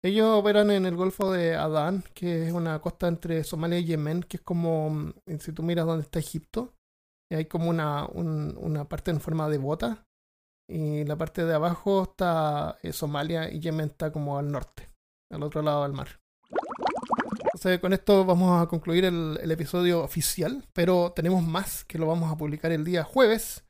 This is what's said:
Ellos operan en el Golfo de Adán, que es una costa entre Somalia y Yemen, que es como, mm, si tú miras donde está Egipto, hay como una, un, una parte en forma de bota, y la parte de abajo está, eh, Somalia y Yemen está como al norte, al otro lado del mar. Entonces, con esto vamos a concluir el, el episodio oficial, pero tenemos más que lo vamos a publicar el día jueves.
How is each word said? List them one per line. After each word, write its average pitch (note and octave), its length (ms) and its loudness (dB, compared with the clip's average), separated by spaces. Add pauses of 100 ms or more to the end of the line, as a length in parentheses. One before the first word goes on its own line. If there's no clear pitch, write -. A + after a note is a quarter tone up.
Ellos G#3+ 220 4 (120)
operan G#3 300 6
en G3 160 4
el F3 100 0
Golfo F#3+ 360 0
de E3+ 240 2
Adán, D#3 480 0 (100)
que E3+ 340 -2
es E3 60 -4
una E3 260 -2
costa F3 280 -4
entre E3 360 -2
Somalia E3+ 360 -2
y E3+ 60 -2
Yemen, D#3+ 360 -2
que - 160 -10
es - 60 -12
como, E3 480 0
mm, D3+ 220 -4 (260)
si - 140 -10
tú D#3+ 100 -6
miras E3 240 0
donde D#3+ 160 -2
está E3 160 -6
Egipto, - 560 -8 (560)
hay D#3+ 140 -2
como E3 260 -2
una, D3+ 340 0
un, D#3 540 -4
una D3+ 280 -4
parte - 220 -6
en D#3 100 0
forma D#3+ 300 -2
de D3+ 80 2
bota, C#3 480 -4 (640)
y D3+ 360 -2
la D3+ 120 -4
parte E3 280 -2
de E3 100 2
abajo F3 480 2
está, D#3+ 800 0
eh, D#3+ 100 -6
Somalia D#3 580 -4
y D3+ 80 -8
Yemen D#3 300 -2
está D#3 220 -6
como C#3+ 260 -4
al C#3+ 140 -2
norte, - 360 -8 (440)
al D3+ 100 -8
otro D3+ 220 -2
lado D3 180 2
del C#3 120 -2
mar. C#3 260 -10 (1300)
Entonces, F3+ 260 0
con F#3 140 2
esto G3 320 6
vamos F3+ 360 4
a E3 60 2
concluir F3 380 2
el, E3 360 0
el D#3+ 100 -4
episodio E3+ 520 2
oficial, E3+ 600 -2 (100)
pero F3 400 4
tenemos F3+ 300 2
más E3 420 -2
que - 120 -10
lo D#3+ 100 0
vamos E3 240 0
a D3+ 60 -4
publicar D3+ 340 -2
el D3+ 120 0
día E3+ 200 0
jueves. A#3 680 2